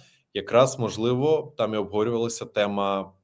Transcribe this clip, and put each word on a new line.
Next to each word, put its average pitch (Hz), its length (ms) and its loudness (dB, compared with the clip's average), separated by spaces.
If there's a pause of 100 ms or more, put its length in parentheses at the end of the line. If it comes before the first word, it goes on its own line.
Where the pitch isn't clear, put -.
(340)
якраз, 123 440 4
можливо, 123 800 0
там 110 160 -2
і - 20 -2
обговорювалася 113 680 -2
тема 101 680 -2 (120)